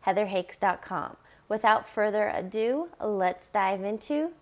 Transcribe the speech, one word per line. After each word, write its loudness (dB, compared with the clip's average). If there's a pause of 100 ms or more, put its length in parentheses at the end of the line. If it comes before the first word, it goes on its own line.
heather 2
hakes -4
dot 0
com. -6 (320)
Without 2
further 2
ado, -2 (100)
let's 0
dive 0
into -2 (100)